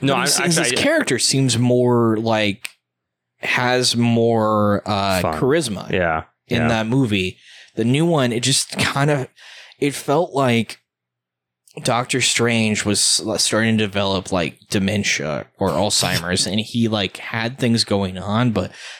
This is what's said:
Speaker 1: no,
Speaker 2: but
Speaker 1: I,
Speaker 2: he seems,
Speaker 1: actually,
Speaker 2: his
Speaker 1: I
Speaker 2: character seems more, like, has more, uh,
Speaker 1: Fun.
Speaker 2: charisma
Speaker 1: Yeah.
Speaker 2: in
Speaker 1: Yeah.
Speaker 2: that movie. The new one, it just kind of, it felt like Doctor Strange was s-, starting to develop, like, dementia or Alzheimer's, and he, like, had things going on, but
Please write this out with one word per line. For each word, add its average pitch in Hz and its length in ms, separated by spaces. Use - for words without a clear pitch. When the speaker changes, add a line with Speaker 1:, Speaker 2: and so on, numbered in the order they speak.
Speaker 1:
no, 135 120
Speaker 2:
but 127 40
Speaker 1:
I, 123 60
Speaker 2:
he 143 40
seems, 160 300
Speaker 1:
actually, 123 120
Speaker 2:
his 127 100
Speaker 1:
I - 20
Speaker 2:
character 277 360
seems 131 400
more, 123 600
like, 107 500
has 123 580
more, 110 880
uh, 98 340
Speaker 1:
Fun. 85 200
Speaker 2:
charisma 127 500
Speaker 1:
Yeah. 82 340
Speaker 2:
in 117 140
Speaker 1:
Yeah. 113 60
Speaker 2:
that 110 200
movie. 104 500
The 113 80
new 139 220
one, 139 260
it 117 100
just 135 360
kind 139 320
of, 139 180
it 139 160
felt 156 400
like 120 460
Doctor 123 360
Strange 113 640
was 104 140
s-, 98 200
starting 110 340
to 110 80
develop, 98 460
like, 85 260
dementia 95 800
or 95 100
Alzheimer's, 90 720
and 92 140
he, 113 300
like, 104 300
had 117 420
things 113 240
going 98 340
on, 107 320
but 98 220